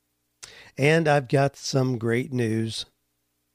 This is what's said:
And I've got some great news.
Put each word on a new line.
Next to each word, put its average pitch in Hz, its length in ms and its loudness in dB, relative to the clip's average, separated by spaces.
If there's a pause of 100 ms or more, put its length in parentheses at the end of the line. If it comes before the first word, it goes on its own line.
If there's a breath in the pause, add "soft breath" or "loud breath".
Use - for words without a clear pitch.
(760 loud breath)
And 156 320 4
I've 143 200 2
got 139 280 0
some 131 440 -2
great 120 340 -2
news. 113 540 -2 (680)